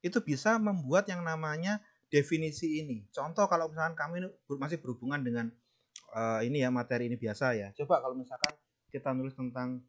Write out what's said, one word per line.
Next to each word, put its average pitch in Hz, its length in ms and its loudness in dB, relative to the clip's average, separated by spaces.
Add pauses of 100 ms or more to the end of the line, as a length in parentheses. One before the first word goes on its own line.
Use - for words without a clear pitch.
itu 185 240 0
bisa 151 320 2
membuat 190 560 2
yang 180 80 -4
namanya 165 640 -2 (240)
definisi 156 720 2
ini. 123 320 -6
Contoh 165 400 0
kalau 165 160 2
misalkan 160 260 -2
kamu 156 220 -2
ini 180 120 -4 (200)
ber-, 139 120 -4
masih 151 200 -2
berhubungan 127 400 -4
dengan, 120 260 0 (680)
eh, 113 320 2
ini 139 160 4
ya, 127 80 4
materi 120 400 0
ini 120 80 -4
biasa 120 320 2
ya. 104 240 -2
Coba 147 240 4
kalau 127 160 -4
misalkan 127 400 -8 (320)
kita 135 240 -4
nulis 131 240 -4
tentang 127 520 -6